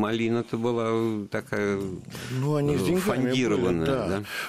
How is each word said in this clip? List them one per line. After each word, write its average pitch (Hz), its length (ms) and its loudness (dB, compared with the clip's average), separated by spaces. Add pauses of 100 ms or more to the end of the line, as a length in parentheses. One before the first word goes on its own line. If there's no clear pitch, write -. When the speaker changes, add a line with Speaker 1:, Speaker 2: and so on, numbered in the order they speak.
Speaker 1:
малина-то 117 500 0
была 113 760 0
такая, 104 480 0 (600)
Speaker 2:
Ну, 147 140 0
они 143 220 2
с 190 60 2
Speaker 1:
э, - 40 0
Speaker 2:
деньгами 180 360 2
были, 123 40 2
Speaker 1:
фондированная, 98 600 2
Speaker 2:
да. 117 220 0
Speaker 1:
да? 98 140 -2 (260)